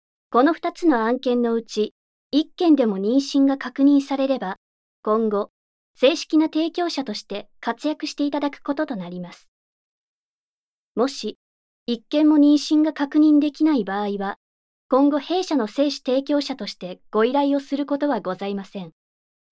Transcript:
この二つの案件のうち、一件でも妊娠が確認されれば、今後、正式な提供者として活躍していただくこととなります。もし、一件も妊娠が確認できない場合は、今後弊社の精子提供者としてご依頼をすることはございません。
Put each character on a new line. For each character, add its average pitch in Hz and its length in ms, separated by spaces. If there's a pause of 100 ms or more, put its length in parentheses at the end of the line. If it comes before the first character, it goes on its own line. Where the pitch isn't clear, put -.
(300)
こ 233 120
の 311 100
二 339 200
つ 339 160
の 233 160
案 247 160
件 247 220
の 233 120
う 226 80
ち、 - 320 (380)
一 302 180
件 330 240
で 262 120
も 196 120
妊 214 180
娠 277 280
が 277 120
確 269 260
認 285 180
さ 277 160
れ 269 100
れ 262 140
ば、 190 160 (460)
今 220 260
後、 208 240 (440)
正 294 200
式 - 220
な 320 80
提 311 260
供 349 160
者 277 160
と 214 80
し - 120
て 202 260 (100)
活 233 260
躍 302 200
し - 80
て 285 100
い 285 60
た 285 100
だ 285 100
く - 120
こ 277 120
と 302 120
と 262 100
な 180 100
り 180 140
ま 175 140
す。 - 160 (1400)
も 233 140
し、 - 300 (460)
一 240 240
件 302 200
も 302 100
妊 294 160
娠 302 260
が 302 140
確 285 240
認 302 200
で 285 140
き 311 120
な 311 100
い 226 100
場 202 180
合 208 100
は、 196 260 (500)
今 277 220
後 294 80
弊 339 240
社 320 140
の 226 100
精 285 240
子 277 80
提 269 260
供 294 160
者 277 160
と 208 100
し - 80
て 180 360
ご 220 160
依 254 80
頼 277 200
を 277 60
す 277 160
る 285 80
こ 285 140
と 294 100
は 240 120
ご 185 140
ざ 196 120
い 202 80
ま 196 100
せ 196 180
ん。 165 100 (600)